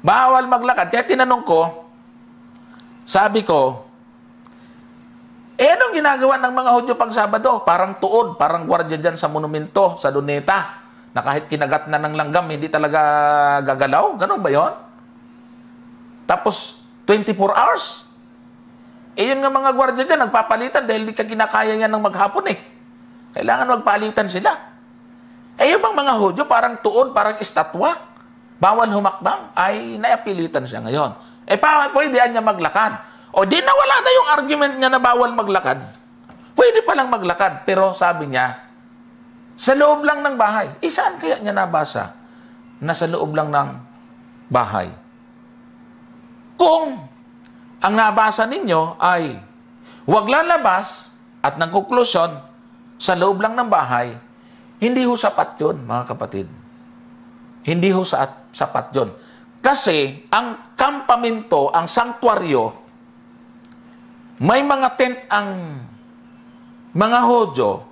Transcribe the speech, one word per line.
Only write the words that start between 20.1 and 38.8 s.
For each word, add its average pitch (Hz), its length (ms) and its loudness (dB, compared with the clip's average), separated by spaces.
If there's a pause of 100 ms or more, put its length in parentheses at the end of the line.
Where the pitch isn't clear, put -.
nagpapalitan 240 560 0
dahil 220 240 -2
di 220 80 -8
ka 214 80 -2
kinakaya 220 560 -2
yan 220 80 2
ng 214 160 -2
maghapon 202 480 0
eh. - 80 -8 (720)
Kailangan 247 480 0
magpalitan 214 480 0
sila. 190 240 0 (1040)
Eh, 311 160 4
yung 403 80 2
bang - 160 0
mga 277 160 2
Hudyo, 208 320 0
parang 240 320 0
tuod, 233 320 2
parang 214 320 -2
estatwa, 202 720 -4 (420)
bawal 220 320 4
humakbang, 202 640 -2
ay 214 480 -2
naiapilitan 202 640 -2
siya 117 160 -10
ngayon. 127 320 -2 (320)
Eh, 208 160 0
pa, 302 320 2
pwede 277 240 0
niya 240 240 4
maglakad. 202 640 -2 (320)
O 190 80 4
di 269 160 2
nawala 539 400 4
na 508 160 2
yung 508 160 4
argument 285 480 0
niya 262 80 2
na 254 160 2
bawal 240 320 2
maglakad. 185 480 -2 (720)
Pwede 453 320 6
palang 262 240 0
maglakad, 180 560 -2
pero 190 240 2
sabi 165 400 -2
niya, 127 320 -2 (960)